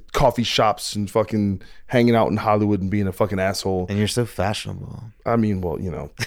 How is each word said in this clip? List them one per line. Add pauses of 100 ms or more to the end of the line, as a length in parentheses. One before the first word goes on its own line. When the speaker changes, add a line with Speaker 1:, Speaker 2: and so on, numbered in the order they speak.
(140)
Speaker 1:
coffee
shops
and
fucking (260)
hanging
out
in
Hollywood
and
being
a
fucking
asshole.
Speaker 2:
And
you're
so
fashionable. (220)
Speaker 1:
I
mean,
well,
you
know, (180)